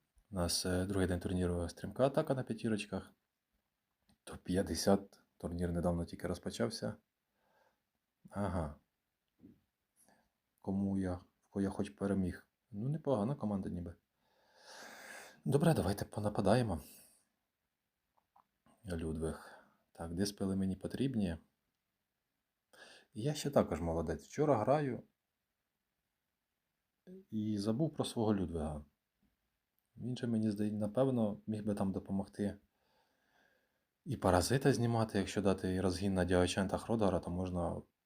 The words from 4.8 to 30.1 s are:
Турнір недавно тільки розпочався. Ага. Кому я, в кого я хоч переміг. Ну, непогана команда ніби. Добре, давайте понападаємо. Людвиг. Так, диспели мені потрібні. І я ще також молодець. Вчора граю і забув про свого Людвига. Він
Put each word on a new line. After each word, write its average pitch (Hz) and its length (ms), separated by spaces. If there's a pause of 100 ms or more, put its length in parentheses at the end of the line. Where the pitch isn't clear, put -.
Турнір 87 340
недавно 85 340
тільки 82 220
розпочався. 110 680 (1300)
Ага. 87 500 (1800)
Кому 98 380
я, 92 140
в - 360
кого 101 140
я 95 60
хоч 101 200
переміг. 95 580 (240)
Ну, 104 180
непогана 139 460
команда 104 340
ніби. 87 260 (1500)
Добре, 151 280
давайте 98 320
понападаємо. 104 760 (2000)
Людвиг. 80 760 (300)
Так, 85 200
диспели 98 420
мені 95 200
потрібні. 110 640 (1800)
І 107 80
я 147 120
ще 147 160
також 92 320
молодець. 82 420
Вчора 143 340
граю 127 460 (2250)
і 107 280
забув 113 360
про 120 120
свого 110 300
Людвига. 80 500 (1120)
Він 113 200